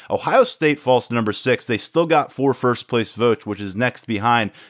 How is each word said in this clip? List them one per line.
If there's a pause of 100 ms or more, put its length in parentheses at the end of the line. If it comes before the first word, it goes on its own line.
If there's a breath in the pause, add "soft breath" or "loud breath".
Ohio
State
falls
to
number
six.
They
still
got
four
first
place
votes,
which
is
next
behind (180 loud breath)